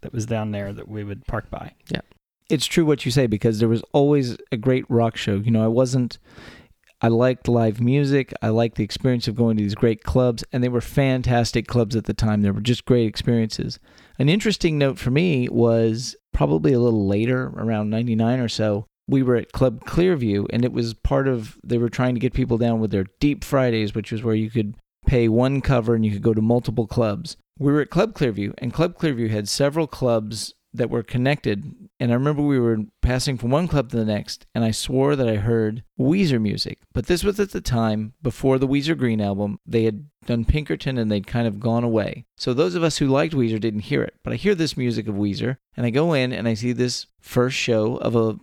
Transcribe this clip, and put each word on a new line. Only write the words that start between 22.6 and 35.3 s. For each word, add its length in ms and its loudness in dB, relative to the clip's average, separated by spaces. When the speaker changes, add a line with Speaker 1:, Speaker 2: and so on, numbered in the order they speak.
Speaker 3:
with 120 -2
their 140 0
Deep 240 0
Fridays, 520 0
which 160 -6
was 120 -6
where 120 2
you 140 0
could 260 -2
pay 240 4
one 320 2
cover 340 2
and 100 2
you 60 2
could 100 -4
go 120 2
to 80 2
multiple 440 0
clubs. 520 -4
We 140 2
were 100 2
at 80 -4
Club 240 0
Clearview, 440 -2
and 160 -6
Club 240 -2
Clearview 320 -2
had 180 -2
several 400 0
clubs 680 -2
that 200 -4
were 100 -2
connected. 720 -2
And 120 0
I 20 4
remember 300 0
we 160 2
were 180 2
passing 360 0
from 120 -4
one 180 2
club 220 0
to 80 -4
the 80 0
next, 480 -4
and 100 0
I 60 2
swore 460 0
that 120 0
I 100 0